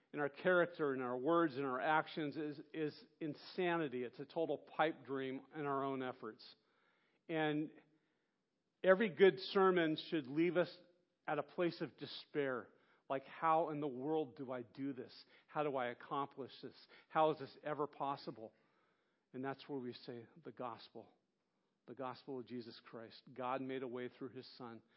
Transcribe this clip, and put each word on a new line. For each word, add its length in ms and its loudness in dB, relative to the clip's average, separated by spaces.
in 60 -4
our 80 2
character, 680 2
in 80 -2
our 140 -2
words, 420 4
in 60 0
our 160 0
actions 560 2
is, 220 -4
is 200 -2
insanity. 840 -2
It's 160 -8
a 60 -8
total 360 -2
pipe 200 4
dream 320 -4
in 80 -4
our 180 0
own 200 -2
efforts. 400 -10
And 400 0
every 240 6
good 320 8
sermon 440 6
should 180 -2
leave 300 2
us 120 2
at 120 -2
a 40 0
place 360 -2
of 180 -6
despair. 680 -4
Like, 140 -2
how 300 4
in 100 -4
the 80 -2
world 500 -2
do 140 -8
I 120 -6
do 160 -4
this? 220 -12
How 160 -2
do 140 -2
I 100 0
accomplish 640 -6
this? 140 -14
How 240 4
is 80 -4
this 160 -12
ever 220 -2
possible? 640 -8
And 100 -8
that's 240 -6
where 120 -6
we 140 -6
say 80 -10
the 60 -14
gospel, 540 -12
the 80 -14
gospel 420 -8
of 80 -8
Jesus 300 -10
Christ. 340 -16
God 260 -2
made 200 -6
a 60 -6
way 200 -6
through 280 -12
His 100 -12
Son. 180 -12